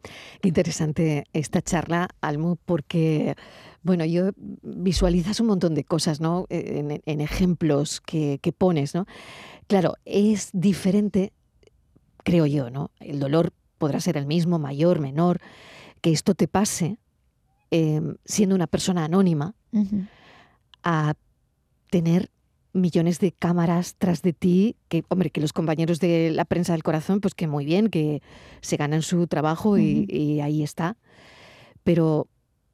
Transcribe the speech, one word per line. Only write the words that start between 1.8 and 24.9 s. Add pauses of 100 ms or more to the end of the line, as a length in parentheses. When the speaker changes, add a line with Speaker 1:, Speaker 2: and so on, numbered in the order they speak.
Speaker 1:
Almu,
porque, (480)
bueno,
yo, (320)
visualizas
un
montón
de
cosas,
¿no?
Eh,
en,
en
ejemplos
que,
que
pones,
¿no? (600)
Claro,
es
diferente, (920)
creo
yo,
¿no?
El
dolor (240)
podrá
ser
el
mismo,
mayor,
menor, (600)
que
esto
te
pase, (720)
em, (100)
siendo
una
persona
anónima, (180)
Speaker 2:
Ujú. (800)
Speaker 1:
a (760)
tener (440)
millones
de
cámaras
tras
de
ti, (100)
que,